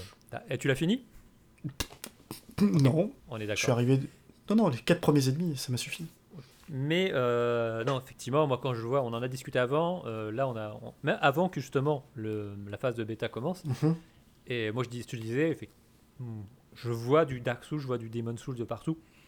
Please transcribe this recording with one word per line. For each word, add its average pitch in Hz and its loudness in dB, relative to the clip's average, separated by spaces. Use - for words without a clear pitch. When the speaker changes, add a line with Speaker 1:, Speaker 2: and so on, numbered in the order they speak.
Speaker 1:
T'as, 120 -10
et 123 -2
tu 139 -2
l'as 131 6
fini ? 180 2
Speaker 2:
Non. 170 6
Speaker 1:
On 123 -8
est 107 -6
d'accord. 101 0
Speaker 2:
Je - 0
suis 131 4
arrivé, 123 6
non, 208 4
non, 220 6
les 127 0
quatre 170 2
premiers 147 4
ennemis, 151 0
ça - -6
m'a 120 0
suffi. - -8
Speaker 1:
Mais, 160 0
euh, 120 2
non, 131 0
effectivement, 135 0
moi, 127 2
quand 127 -2
je 113 -4
vois, 131 0
on 117 -4
en 117 -4
a 127 -2
discuté 131 -4
avant, 160 2
euh, 110 -6
là, 127 0
on 123 -2
a, 107 -8
on, 120 -12
même 165 0
avant 156 4
que, 143 -6
justement, 139 0
le, 107 -6
la 101 -8
phase 123 -2
de 113 -4
bêta 110 -4
commence, 139 -4
Speaker 2:
Mhm. 156 2
Speaker 1:
et 113 -2
moi, 120 -2
je 113 -10
dis, 120 -8
je 110 -10
te 127 -8
disais, 120 0
effect-, 117 -6
hmm, 113 -10
je 120 -6
vois 123 4
du 131 -4
Dark 120 -4
Souls, 151 -6
je 135 -8
vois 123 -2
du 113 -8
Demon 117 -4
Souls 127 -8
de 117 -4
partout, 160 -4